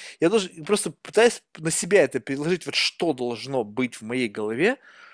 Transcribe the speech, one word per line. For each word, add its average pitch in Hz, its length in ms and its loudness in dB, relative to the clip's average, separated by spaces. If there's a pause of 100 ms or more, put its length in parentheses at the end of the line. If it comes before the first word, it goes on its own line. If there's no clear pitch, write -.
(200)
я 160 100 4
должен, 185 340 -2
просто 196 260 0 (120)
пытаюсь - 400 4 (160)
на 160 120 -4
себя 180 320 4
это 131 180 0
переложить, 147 460 -4
вот - 80 -8
что - 380 0
должно 123 520 -4
быть 117 320 -4
в - 60 -20
моей 120 260 -2
голове, 110 480 -2 (380)